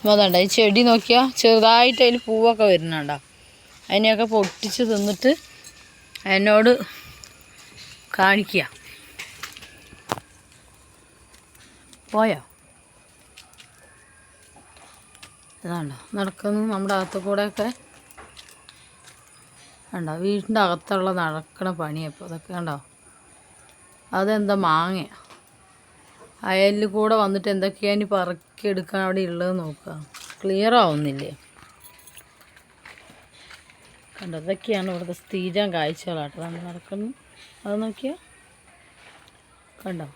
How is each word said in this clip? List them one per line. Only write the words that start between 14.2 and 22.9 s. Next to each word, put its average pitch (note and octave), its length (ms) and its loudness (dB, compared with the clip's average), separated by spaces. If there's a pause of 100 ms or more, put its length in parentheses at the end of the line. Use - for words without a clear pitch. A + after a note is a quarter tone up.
ഇതാണ്ടോ D#3+ 320 -8 (200)
നടക്കുന്നു G#3 440 -4 (120)
നമ്മുടെ G3 240 -4
അകത്ത് F#3+ 300 -6
കൂടെയൊക്കെ. G3+ 420 -2 (2250)
കണ്ടോ, D#3+ 200 -8 (120)
വീടിൻ്റെ G#3 400 -2
അകത്തുള്ള F#3 460 -2 (120)
നടക്കണ D#3+ 460 -6 (120)
പണിയപ്പോൾ D#3 480 -10
അതൊക്കെ E3 280 -14
കണ്ടോ. D#3+ 200 -6 (1400)